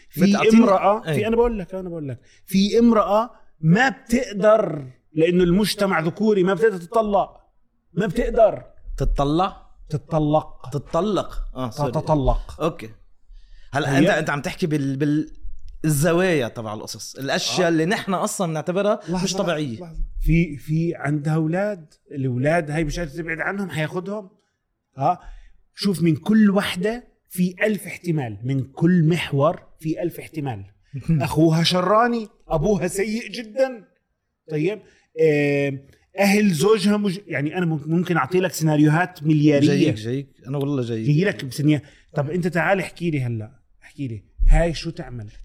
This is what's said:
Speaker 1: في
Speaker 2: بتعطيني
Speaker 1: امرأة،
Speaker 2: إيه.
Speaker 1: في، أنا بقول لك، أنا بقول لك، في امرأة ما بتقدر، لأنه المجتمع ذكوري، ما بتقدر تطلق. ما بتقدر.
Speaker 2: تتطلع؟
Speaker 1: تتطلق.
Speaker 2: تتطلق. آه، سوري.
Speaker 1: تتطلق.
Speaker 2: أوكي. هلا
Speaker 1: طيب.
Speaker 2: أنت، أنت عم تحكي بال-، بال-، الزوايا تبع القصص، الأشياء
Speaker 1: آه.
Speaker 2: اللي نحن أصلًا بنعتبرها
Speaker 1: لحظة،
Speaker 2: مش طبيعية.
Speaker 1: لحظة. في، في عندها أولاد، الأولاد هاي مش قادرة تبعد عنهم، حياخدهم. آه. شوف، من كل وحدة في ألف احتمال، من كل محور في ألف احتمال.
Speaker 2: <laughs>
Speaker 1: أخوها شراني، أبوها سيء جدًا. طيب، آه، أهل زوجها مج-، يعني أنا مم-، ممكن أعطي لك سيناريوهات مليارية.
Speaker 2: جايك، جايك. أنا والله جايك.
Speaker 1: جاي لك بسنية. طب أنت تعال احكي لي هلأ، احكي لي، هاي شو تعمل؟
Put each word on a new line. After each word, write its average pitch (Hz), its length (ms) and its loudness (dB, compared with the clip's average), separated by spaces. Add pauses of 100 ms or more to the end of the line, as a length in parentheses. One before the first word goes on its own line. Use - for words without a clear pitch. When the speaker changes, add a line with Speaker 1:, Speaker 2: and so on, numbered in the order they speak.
(100)
Speaker 1:
في 190 200 2
Speaker 2:
بتعطيني 202 260 4
Speaker 1:
امرأة، 202 520 4
Speaker 2:
إيه. 156 60 0
Speaker 1:
في، 208 120 0
أنا 226 100 0
بقول 233 220 2
لك، 180 160 -10
أنا 185 140 -8
بقول 165 200 -8
لك، 123 120 -10 (260)
في 202 320 0
امرأة 226 520 4 (300)
ما 196 280 4
بتقدر، 208 1000 0 (260)
لأنه 175 320 4
المجتمع 190 560 2
ذكوري، 196 420 2
ما 190 120 2
بتقدر 208 220 2
تطلق. 196 640 -2 (520)
ما 180 140 -2
بتقدر. 220 560 2 (340)
Speaker 2:
تتطلع؟ 147 680 0 (240)
Speaker 1:
تتطلق. 151 840 -2
Speaker 2:
تتطلق. 165 720 -4 (100)
آه، 127 160 -6
سوري. 135 220 -4
Speaker 1:
تتطلق. 143 680 0
Speaker 2:
أوكي. 151 300 -6 (840)
هلا 143 140 -2
Speaker 1:
طيب. 139 100 0
Speaker 2:
أنت، 151 120 6
أنت 160 220 0
عم 143 100 -4
تحكي 180 260 -6
بال-، 139 300 -2
بال-، 147 360 -2 (520)
الزوايا 160 640 2
تبع 107 260 -10
القصص، - 400 -14
الأشياء 165 520 -2
Speaker 1:
آه. - 20 2
Speaker 2:
اللي 160 180 2
نحن 196 280 -2
أصلًا 180 320 -4
بنعتبرها 180 640 -2
Speaker 1:
لحظة، 180 160 -2
Speaker 2:
مش 185 100 -4
طبيعية. 156 460 -4
Speaker 1:
لحظة. 160 180 -12 (220)
في، 165 360 2
في 165 380 -4
عندها 147 400 -4
أولاد، 170 600 -2 (160)
الأولاد 143 600 -2
هاي 156 140 -2
مش 143 140 -6
قادرة 165 140 -8
تبعد 160 280 -8
عنهم، 185 300 -4
حياخدهم. 180 600 -6 (680)
آه. 170 200 0 (560)
شوف، 185 280 -2
من 160 140 4
كل 214 340 4
وحدة 196 540 -2 (240)
في 180 340 -2
ألف 214 240 -2
احتمال، 143 580 -6
من 131 200 -2
كل 165 440 2
محور 156 540 0 (180)
في 160 220 -6
ألف 170 160 -6
احتمال. 127 460 -10 (300)
Speaker 2:
<laughs> 135 160 -4
Speaker 1:
أخوها 160 520 2
شراني، 208 640 2 (200)
أبوها 165 400 0
سيء 214 420 -4
جدًا. 226 540 -4 (680)
طيب، 165 320 -4 (380)
آه، 143 580 2 (400)
أهل 202 320 4
زوجها 202 460 4
مج-، 202 300 -2
يعني 147 320 -4
أنا 180 80 0
مم-، 160 200 -2
ممكن 170 300 0
أعطي 185 240 0
لك 185 120 0
سيناريوهات 156 720 2
مليارية. 147 440 4
Speaker 2:
جايك، 143 280 2
جايك. 120 340 -6 (200)
أنا 143 100 -6
والله 143 240 -2
جايك. 113 240 -6
Speaker 1:
جاي 151 180 4
لك 196 200 -4
بسنية. 147 380 0 (320)
طب 147 160 -4
أنت 175 160 -2
تعال 175 340 0
احكي 170 300 -6
لي 151 100 -2
هلأ، 117 300 -6 (320)
احكي 139 260 -10
لي، 110 160 -12 (240)
هاي 160 260 6
شو 165 160 -8
تعمل؟ 123 380 -12 (160)